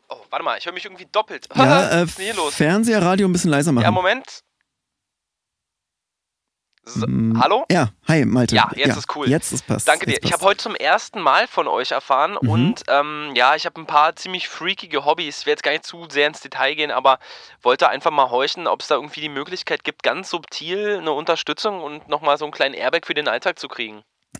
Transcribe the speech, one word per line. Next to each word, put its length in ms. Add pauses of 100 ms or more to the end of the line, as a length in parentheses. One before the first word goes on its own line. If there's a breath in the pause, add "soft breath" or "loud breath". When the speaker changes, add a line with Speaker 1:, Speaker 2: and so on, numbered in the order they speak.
Speaker 1:
oh, 120 (100)
warte 120
mal, 140
ich 80
hör 80
mich 120
irgendwie 260
doppelt. 420
Speaker 2:
Ja, 60
Speaker 1:
<laughs> 0
Was 340
Speaker 2:
äh, 120
Speaker 1:
ist 120
denn 80
hier 100
los? 200
Speaker 2:
Fernseher, 480
Radio 240
ein 60
bisschen 180
leiser 200
machen. 120
Speaker 1:
Ja, 80
Moment. 340 (2500)
S-, 200
Speaker 2:
Mm, 320
Speaker 1:
hallo? 320
Speaker 2:
ja, 180 (180)
hi, 180
Malte. 300
Speaker 1:
Ja, 200
jetzt 140
Speaker 2:
Ja, 80
Speaker 1:
ist 180
cool. 120
Speaker 2:
jetzt 240
ist 160
passt, 200
Speaker 1:
Danke 180
dir. 80
Speaker 2:
jetzt 120
Speaker 1:
Ich 60
hab 80
Speaker 2:
passt. 100
Speaker 1:
heute 140
zum 120
ersten 460
Mal 260
von 200
euch 240
erfahren 500
Speaker 2:
Mhm. 80
Speaker 1:
und, 380
ähm, 480
ja, 200
ich 100
hab 120
ein 100
paar 280
ziemlich 320
freakige 560
Hobbys. 380
Ich 60
will 40
jetzt 120
gar 80
nicht 140
zu 240
sehr 180
ins 140
Detail 340
gehen, 160
aber 280 (440 loud breath)
wollte 260
einfach 220
mal 180
horchen, 380
ob's 200
da 80
irgendwie 260
die 80
Möglichkeit 540
gibt, 200
ganz 260
subtil 720
eine 120
Unterstützung 720
und 260
nochmal 300
so 80
einen 80
kleinen 220
Airbag 300
für 100
den 120
Alltag 320
zu 80
kriegen. 360 (360)